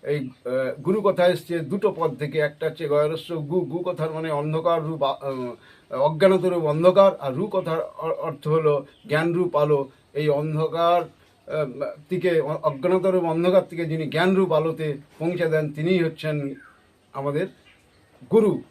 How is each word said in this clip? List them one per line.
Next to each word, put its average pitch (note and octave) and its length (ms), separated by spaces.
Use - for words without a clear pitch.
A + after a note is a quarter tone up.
এই, C3+ 260
আহ, C3 360
গুরু F#3+ 200
কথা F#3 260
এসছে E3+ 320
দুটো F#3 380
পদ D#3 200
থেকে। D3+ 220
একটা D3+ 260
হচ্ছে D#3 220
গয়রস্য D#3 540
গু, D3+ 180
গু D3+ 180
কথার E3+ 340
মানে D#3+ 200
অন্ধকার D#3+ 520
রূপ, D#3 200
আ-, C3+ 180
আহ, B2+ 800
অজ্ঞানত E3+ 440
রূপ F3 180
অন্ধকার, F3+ 540
আর C3+ 160
রু F3+ 140
কথার E3+ 300
অ-, D#3+ 100
অর্থ D3+ 400
হলো D3+ 380
জ্ঞান E3 260
রূপ F3 220
আলো। D3 340
এই D3+ 160
অন্ধকার, D#3+ 720
আহ, C#3+ 840
থেকে, E3+ 320
অ-, D3+ 220
অজ্ঞানত F3 420
রূপ F#3 180
অন্ধকার E3+ 460
থেকে E3 160
যিনি D#3 220
জ্ঞান F3+ 280
রূপ F#3 160
আলোতে D#3 460
পৌঁছে F3 260
দেন, D#3 280
তিনিই E3+ 300
হচ্ছেন D3+ 520
আমাদের C#3+ 340
গুরু। G#3 400